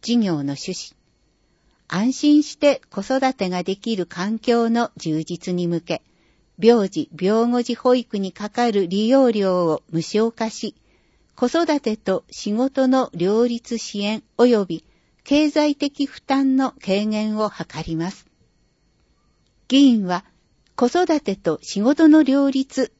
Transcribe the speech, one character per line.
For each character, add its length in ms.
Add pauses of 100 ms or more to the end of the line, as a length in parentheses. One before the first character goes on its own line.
事 160
業 160
の 200
趣 180
旨。 240 (920)
安 240
心 320
し 160
て 220 (100)
子 100
育 320
て 160
が 140
で 140
き 180
る 100
環 340
境 300
の 280
充 260
実 320
に 120
向 140
け、 220 (560)
病 300
児、 200 (100)
病 300
後 140
児 120
保 200
育 240
に 140
か 160
か 200
る 180
利 200
用 240
料 340
を 240
無 120
償 280
化 200
し、 260 (580)
子 140
育 320
て 180
と 340
仕 200
事 360
の 260
両 340
立 300
支 240
援 220 (140)
及 280
び 200 (380)
経 280
済 240
的 320
負 160
担 340
の 160 (100)
軽 240
減 300
を 100
図 180 (200)
り 100
ま 140
す。 160 (1400)
議 100
員 300
は、 180 (500)
子 120
育 340
て 140
と 260
仕 200
事 260
の 160
両 260
立 500